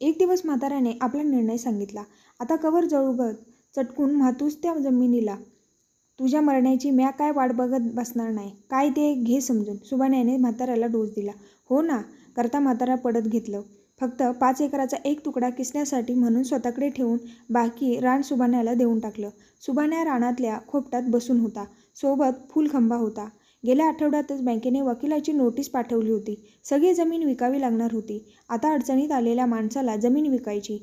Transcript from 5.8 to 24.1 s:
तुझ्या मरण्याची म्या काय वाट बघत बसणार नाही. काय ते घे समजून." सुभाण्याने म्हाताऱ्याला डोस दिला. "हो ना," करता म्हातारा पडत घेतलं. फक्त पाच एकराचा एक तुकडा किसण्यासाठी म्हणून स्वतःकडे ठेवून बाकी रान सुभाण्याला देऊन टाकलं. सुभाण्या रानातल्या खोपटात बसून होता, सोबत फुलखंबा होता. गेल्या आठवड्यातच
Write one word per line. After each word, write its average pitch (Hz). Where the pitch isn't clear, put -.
तुझ्या 262
मरण्याची 262
म्या 262
काय 294
वाट 262
बघत 247
बसणार 233
नाही. 202
काय 277
ते 294
घे 247
समजून." 214
सुभाण्याने 262
म्हाताऱ्याला 247
डोस 220
दिला. 202
"हो 269
ना," 302
करता 240
म्हातारा 254
पडत 233
घेतलं. 208
फक्त 254
पाच 254
एकराचा 277
एक 294
तुकडा 247
किसण्यासाठी 254
म्हणून 240
स्वतःकडे 247
ठेवून 240
बाकी 240
रान 254
सुभाण्याला 247
देऊन 233
टाकलं. 214
सुभाण्या 302
रानातल्या 247
खोपटात 269
बसून 240
होता, 208
सोबत 269
फुलखंबा 277
होता. 214
गेल्या 277
आठवड्यातच 294